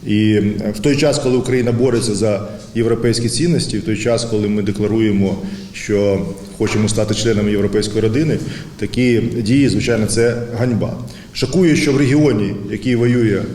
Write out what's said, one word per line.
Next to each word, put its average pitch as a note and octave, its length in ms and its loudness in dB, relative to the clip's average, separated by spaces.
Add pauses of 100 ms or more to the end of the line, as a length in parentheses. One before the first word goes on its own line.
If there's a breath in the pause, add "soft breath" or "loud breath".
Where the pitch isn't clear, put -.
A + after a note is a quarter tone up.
І, G#2+ 260 4
е, G#2 440 0
в - 20 -10
той C#3+ 180 2
час, C#3+ 220 2
коли B2+ 180 0
Україна B2 360 0
бореться A#2 420 0
за G2+ 340 0 (260 loud breath)
європейські A#2 540 0
цінності, C#3+ 500 0
в F#2+ 40 -6
той G#2+ 140 -2
час, A2+ 280 0
коли G#2+ 240 0
ми G#2 140 0
декларуємо, G2+ 760 0 (360 loud breath)
що G2+ 540 0 (320)
хочемо G#2+ 300 0
стати G#2+ 260 0
членами G#2 360 0
європейської G#2 500 0
родини, A#2 380 0 (380 loud breath)
такі A#2+ 440 2
дії, A#2+ 480 2
звичайно, A2+ 380 0
це A#2 360 0 (160)
ганьба. A#2 380 0 (360 loud breath)
Шокує, D#3+ 440 2
що - 160 2
в C3 40 2
регіоні, C3+ 580 2 (160)
який A#2+ 260 -2
воює A#2 460 2 (120)